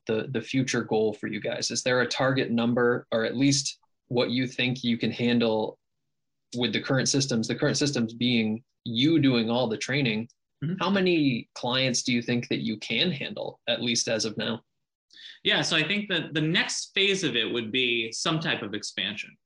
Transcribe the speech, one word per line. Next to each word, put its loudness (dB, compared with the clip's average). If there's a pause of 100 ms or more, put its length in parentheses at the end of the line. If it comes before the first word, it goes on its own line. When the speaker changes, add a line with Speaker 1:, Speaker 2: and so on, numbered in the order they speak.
Speaker 1:
the, 0
the -2
future 0
goal 2
for -8
you -6
guys? -4
Is -4
there 2
a 2
target 0
number, 2
or 2
at -2
least 2 (280)
what 0
you -2
think -2
you 2
can -2
handle 0 (800)
with 0
the 0
current 2
systems, 0
the 0
current 0
systems 0
being 0 (220)
you 2
doing 4
all 2
the -2
training? -2 (340)
Speaker 2:
Mm-hmm. -2
Speaker 1:
How 0
many 2
clients 0
do 0
you 2
think -2
that -2
you -4
can -2
handle, -8
at -2
least -2
as 0
of -4
now? -4 (840)
Speaker 2:
Yeah, 2
so 0
I 4
think -2
that -2
the 0
next -2
phase 2
of -2
it 0
would -4
be -2
some -2
type -2
of -8
expansion, -6 (100)